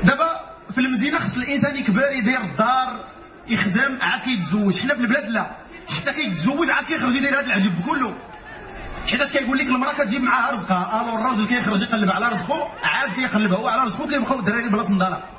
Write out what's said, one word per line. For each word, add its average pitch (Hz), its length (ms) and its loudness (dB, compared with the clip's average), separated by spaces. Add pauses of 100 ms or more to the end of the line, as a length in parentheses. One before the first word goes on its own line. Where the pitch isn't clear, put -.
دابا 285 240 6 (420)
في - 80 -2
المدينه 262 400 2
خص - 180 -2
الانسان 277 400 0
يكبر، 254 360 2
يدير 254 280 2
الدار، 226 640 0 (440)
يخدم، 226 540 2
عاد 202 180 0
كيتزوج. 196 600 0
حنا 269 140 0
في 233 60 -4
البلاد 226 280 0
لا، 214 280 -2 (320)
حتى - 240 -4
كيتزوج 262 580 0
عاد 277 140 0
كيخرج 247 320 0
يدير 277 240 2
هذا 277 60 -4
العجب 202 260 2 (140)
كله. 262 320 -2 (920)
حيتاش 277 220 0
كيقول 269 260 2
لك 294 80 2
المراه 254 260 2
كتجيب 269 300 0
معاها 254 300 2
رزقها، 190 480 0
الو 233 140 -2
الراجل 220 320 0
كيخرج 208 360 2
يقلب 208 280 2
على 233 180 2
رزقه، 240 440 -2 (120)
عاد 247 280 0
كيقلب 214 400 0
هو 208 160 0
على - 140 2
رزقه، 247 260 -2
كيبقاو 277 300 0
الدراري 233 300 0
بلاصه 202 260 2
نضاله. 180 280 0 (160)